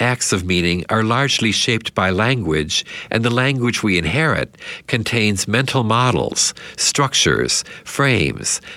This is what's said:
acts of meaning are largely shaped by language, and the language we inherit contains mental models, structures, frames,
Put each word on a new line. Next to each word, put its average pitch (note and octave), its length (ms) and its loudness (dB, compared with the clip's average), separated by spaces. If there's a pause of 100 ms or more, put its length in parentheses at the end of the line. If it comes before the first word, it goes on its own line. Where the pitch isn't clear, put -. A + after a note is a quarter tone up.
acts A#2+ 320 0
of F#2+ 100 0
meaning F2 460 0
are A2 140 2
largely A#2 480 2
shaped A2 420 0
by F#2+ 160 2
language, F#2 720 0 (280)
and A2+ 120 0
the A#2+ 60 2
language B2 540 0
we F#2+ 160 2
inherit E2+ 580 0 (300)
contains G#2+ 600 0
mental B2+ 360 0
models, A2+ 720 0 (220)
structures, - 840 0 (200)
frames, G#2 760 0 (180)